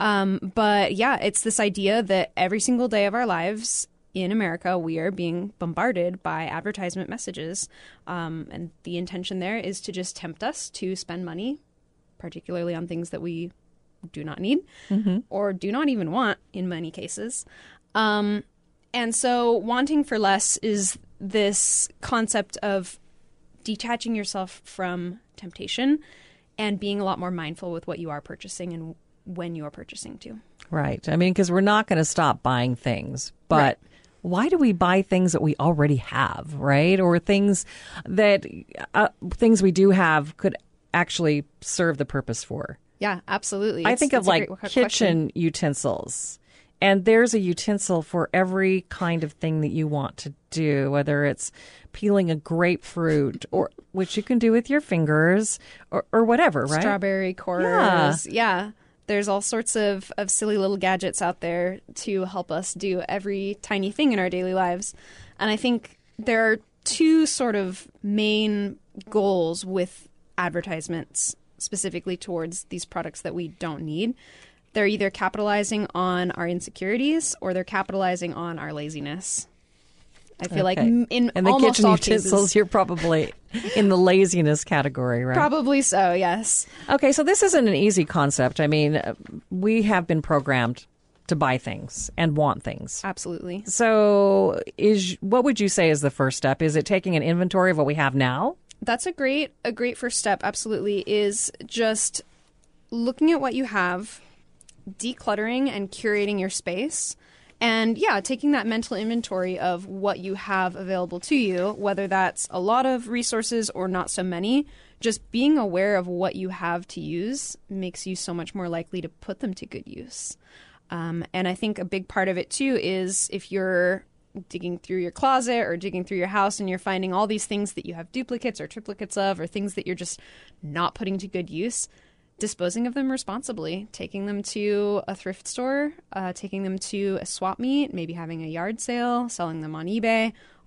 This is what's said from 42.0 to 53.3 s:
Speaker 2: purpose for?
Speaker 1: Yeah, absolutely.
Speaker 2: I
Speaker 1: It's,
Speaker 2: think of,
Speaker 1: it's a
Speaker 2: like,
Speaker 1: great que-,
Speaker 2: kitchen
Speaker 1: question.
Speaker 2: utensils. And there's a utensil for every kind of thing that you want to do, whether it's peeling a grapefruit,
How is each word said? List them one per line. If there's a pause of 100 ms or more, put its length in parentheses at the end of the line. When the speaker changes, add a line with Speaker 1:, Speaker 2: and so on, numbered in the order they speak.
Speaker 2:
purpose
for? (220)
Speaker 1:
Yeah,
absolutely.
Speaker 2:
I
Speaker 1:
It's,
Speaker 2:
think
of,
Speaker 1:
it's
a
Speaker 2:
like,
Speaker 1:
great
que-,
Speaker 2:
kitchen
Speaker 1:
question.
Speaker 2:
utensils. (420)
And
there's
a
utensil
for
every
kind
of
thing
that
you
want
to (180)
do,
whether
it's (420)
peeling
a
grapefruit,